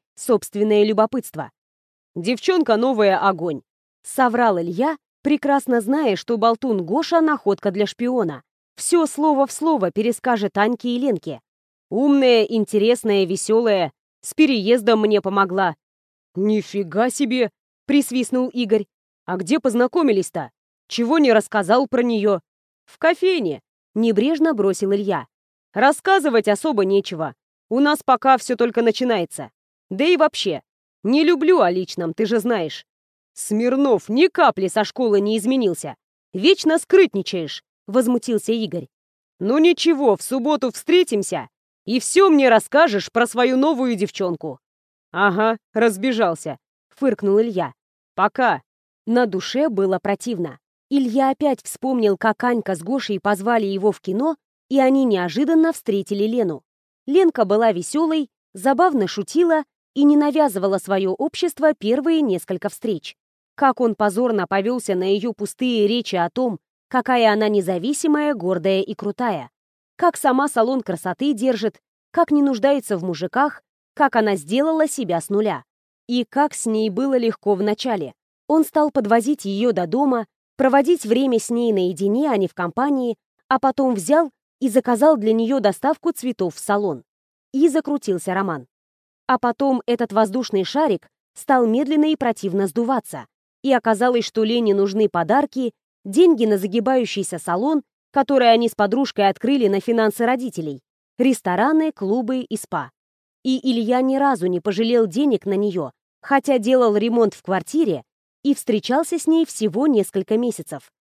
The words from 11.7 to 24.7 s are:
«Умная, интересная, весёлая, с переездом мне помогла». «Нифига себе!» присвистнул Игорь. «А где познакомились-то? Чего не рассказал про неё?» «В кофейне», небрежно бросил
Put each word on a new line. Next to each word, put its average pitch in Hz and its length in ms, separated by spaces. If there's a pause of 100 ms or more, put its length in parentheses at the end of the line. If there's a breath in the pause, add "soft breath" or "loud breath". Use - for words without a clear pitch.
«Умная, 254 540
интересная, 214 800
весёлая, 196 640 (300)
с - 120
переездом 226 680
мне 214 200
помогла». 190 540 (600)
«Нифига 202 760
себе!» 247 400 (360)
присвистнул 254 640
Игорь. 220 360 (400)
«А 180 120
где 185 220
познакомились-то? 233 920 (360)
Чего 240 300
не 269 160
рассказал 214 540
про 247 160
неё?» 208 380 (440)
«В - 140
кофейне», 320 640 (340)
небрежно 254 580
бросил 196 400